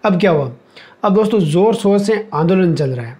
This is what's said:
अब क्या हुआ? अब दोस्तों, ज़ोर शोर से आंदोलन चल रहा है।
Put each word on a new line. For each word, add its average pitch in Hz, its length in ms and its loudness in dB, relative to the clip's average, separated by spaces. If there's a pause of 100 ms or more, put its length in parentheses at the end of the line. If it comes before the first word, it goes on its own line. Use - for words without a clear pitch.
अब 185 140 2
क्या 190 120 2
हुआ? 135 200 -2 (520)
अब 202 120 2
दोस्तों, 214 240 2
ज़ोर 185 360 2
शोर 202 240 0
से 214 340 -2
आंदोलन 170 420 2
चल 139 140 -2
रहा 123 160 -8
है। 123 140 -18